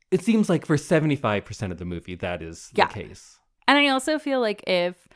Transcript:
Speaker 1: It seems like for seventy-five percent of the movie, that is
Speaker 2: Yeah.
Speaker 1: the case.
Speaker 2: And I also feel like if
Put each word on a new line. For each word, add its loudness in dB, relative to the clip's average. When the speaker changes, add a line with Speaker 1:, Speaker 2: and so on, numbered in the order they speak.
Speaker 1:
It 2
seems 4
like 0
for 2
seventy-five 0
percent -6
of -8
the -10
movie, -8
that -6
is -14
Speaker 2:
Yeah. 4
Speaker 1:
the -10
case. -16
Speaker 2:
And 6
I 4
also 0
feel -2
like -2
if 0